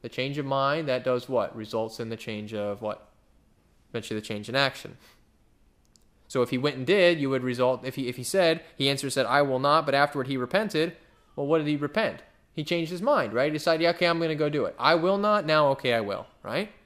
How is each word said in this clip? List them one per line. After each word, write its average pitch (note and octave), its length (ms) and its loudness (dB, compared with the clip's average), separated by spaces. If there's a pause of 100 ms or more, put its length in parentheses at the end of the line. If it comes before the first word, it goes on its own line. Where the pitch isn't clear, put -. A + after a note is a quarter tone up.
The A#2+ 60 -12
change C3+ 300 -4
of C#3+ 80 -4
mind, C#3 420 0
that B2+ 160 0
does B2+ 240 0
what? A#2+ 260 0
Results A2+ 460 -6
in A#2 80 -6
the A2+ 80 -6
change G#2+ 380 -10
of G#2 280 -4
what? - 280 -8 (800)
Eventually A2 280 -6
the G#2+ 80 -8
change G#2 220 -8
in A#2+ 80 -6
action. C3+ 400 -2 (1300)
So C3 120 0
if A#2 100 0
he B2+ 60 -2
went C3+ 200 -2
and B2+ 100 -6
did, F3 320 4
you C#3 100 -2
would C3 140 -2
result, B2+ 400 0
if C3 120 -8
he, C3 120 -4
if B2 80 -6
he B2+ 80 -10
said, E3 400 2 (140)
he C#3 120 2
answered C#3 180 -2
and B2+ 60 -4
said, C3 120 2
"I C3 160 4
will C3+ 180 2
not," D3 260 4
but C#3 80 0
afterward C#3 340 2
he C3+ 100 -4
repented, E3 580 -2 (400)
well, C#3+ 120 -4
what D#3+ 100 4
did D3+ 100 0
he D3+ 80 0
repent? C#3+ 460 -2 (320)
He D#3 100 -6
changed E3+ 280 -2
his F3+ 100 -8
mind, G3 320 0
right? C#3 180 2
He D3+ 60 -4
decided, D#3+ 260 0
"Yeah, E3+ 80 4
okay, F3 160 2
I'm E3 120 2
gonna D#3+ 160 0
go D3+ 140 0
do D3 160 0
it. - 140 -6
I D3+ 160 6
will F3+ 220 2
not, G#3 280 2
now, D3+ 240 4
okay, C3 240 0
I A#2 80 2
will," G2+ 260 -6 (160)
right? F3 280 -4 (140)